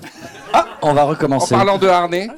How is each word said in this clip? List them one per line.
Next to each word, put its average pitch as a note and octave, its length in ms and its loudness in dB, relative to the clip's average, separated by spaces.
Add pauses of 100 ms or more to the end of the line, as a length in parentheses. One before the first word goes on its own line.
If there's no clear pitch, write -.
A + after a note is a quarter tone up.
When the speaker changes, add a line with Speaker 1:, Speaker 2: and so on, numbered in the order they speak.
(540)
Speaker 1:
Ah, E4+ 120 4 (160)
on D3+ 120 0
va C#3+ 100 4
recommencer. C#3+ 520 -2
Speaker 2:
En - 40 2
parlant G3 180 2
de F#3+ 100 2
harnais. F3 400 0 (100)